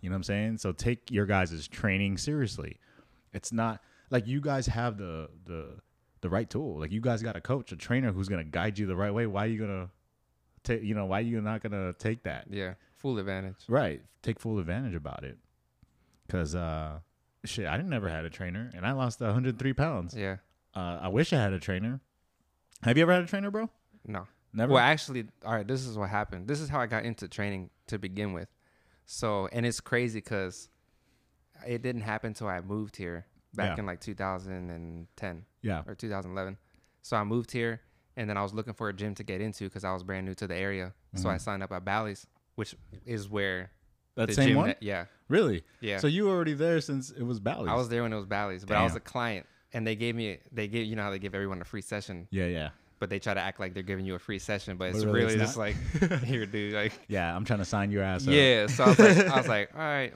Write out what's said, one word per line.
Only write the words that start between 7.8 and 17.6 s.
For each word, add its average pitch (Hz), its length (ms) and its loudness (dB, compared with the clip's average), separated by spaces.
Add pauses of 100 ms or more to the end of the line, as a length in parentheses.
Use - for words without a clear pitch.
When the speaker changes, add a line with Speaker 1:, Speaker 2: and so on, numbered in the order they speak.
Speaker 1:
who's 95 180 -2
gonna 90 160 -2
guide 95 340 -2
you 104 80 0
the 92 80 0
right 101 180 0
way. 117 140 0
Why 101 180 0
are - 20 0
you 113 120 -2
gonna 95 300 -4 (760)
ta-, 120 100 0
you 110 220 -2
know, 104 100 0
why 95 140 0
are 113 40 0
you 117 160 -2
not 107 220 -2
gonna 98 320 -4
take 113 300 -2
that? 64 260 -8
Speaker 2:
Yeah. 95 240 -6 (240)
Full 131 200 -2
advantage. 95 380 -4 (120)
Speaker 1:
Right. 113 320 2 (220)
Take - 180 -2
full 110 200 -2
advantage 95 340 -2
about 73 300 -6
it. 65 160 -12 (880)
'Cause, 80 260 0
uh, 78 440 -4 (460)
shit, 104 200 -4